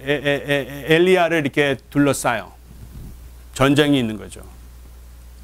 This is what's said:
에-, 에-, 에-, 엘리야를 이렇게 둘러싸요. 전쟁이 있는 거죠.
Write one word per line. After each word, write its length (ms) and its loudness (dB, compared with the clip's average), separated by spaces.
에-, 100 -2
에-, 340 -2
에-, 480 -2
엘리야를 460 4
이렇게 360 0
둘러싸요. 640 0
전쟁이 440 4
있는 180 -2
거죠. 260 -16